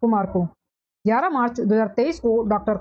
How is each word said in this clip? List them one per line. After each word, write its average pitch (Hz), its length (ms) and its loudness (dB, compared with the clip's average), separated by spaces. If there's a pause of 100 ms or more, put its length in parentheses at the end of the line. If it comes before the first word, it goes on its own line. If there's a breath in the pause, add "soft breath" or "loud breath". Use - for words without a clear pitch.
कुमार 214 260 0
को। 180 200 -2 (580)
ग्यारह 247 260 2
मार्च 240 300 -2
दो 214 140 2
हज़ार 220 140 2
तेईस 269 320 -2
को 226 240 2
डॉक्टर 208 360 0